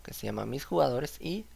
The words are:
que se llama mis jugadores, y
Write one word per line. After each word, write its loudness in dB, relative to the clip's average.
que -10
se -6
llama 0
mis -4
jugadores, 4
y -4